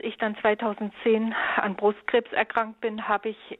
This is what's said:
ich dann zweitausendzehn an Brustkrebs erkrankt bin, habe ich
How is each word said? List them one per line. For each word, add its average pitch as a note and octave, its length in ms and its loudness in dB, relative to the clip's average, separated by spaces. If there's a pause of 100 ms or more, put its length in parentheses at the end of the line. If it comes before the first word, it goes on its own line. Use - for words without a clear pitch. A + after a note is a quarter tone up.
ich - 160 -6
dann G#3+ 220 -2
zweitausendzehn A3 960 2 (220)
an G3+ 200 0
Brustkrebs G#3+ 560 2
erkrankt A3 480 -2
bin, G#3+ 260 -4
habe G#3 220 0
ich G#3+ 80 -4 (240)